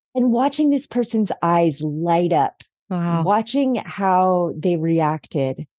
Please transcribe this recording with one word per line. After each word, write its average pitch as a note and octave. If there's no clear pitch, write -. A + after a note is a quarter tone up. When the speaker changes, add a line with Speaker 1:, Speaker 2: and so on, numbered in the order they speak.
Speaker 1:
and B3+
watching C#4+
this C#4+
person's A3
eyes E3+
light E3+
up, C#3+
Speaker 2:
Wow. E3+
Speaker 1:
watching A3+
how F#3
they F3
reacted D#3